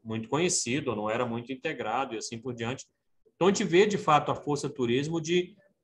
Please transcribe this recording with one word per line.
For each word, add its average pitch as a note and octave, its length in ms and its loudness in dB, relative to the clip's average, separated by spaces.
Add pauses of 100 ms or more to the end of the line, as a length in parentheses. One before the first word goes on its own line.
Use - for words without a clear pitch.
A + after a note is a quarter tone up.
muito A2 260 -6
conhecido, C3+ 680 0
não G#2+ 140 -2
era A#2+ 160 0
muito A#2 260 -6
integrado C3 640 -4
e - 20 -6
assim A#2 200 -8
por B2 160 -8
diante. A#2 320 -6 (500)
Então, E3+ 120 2
a G3+ 40 8
gente G3+ 120 0
vê, F3+ 220 6
de G#3 120 2
fato, D3 340 4
a B2 40 -2
força D3 320 -4
do C3+ 60 -8
turismo C#3 480 0
de, F3+ 340 0 (280)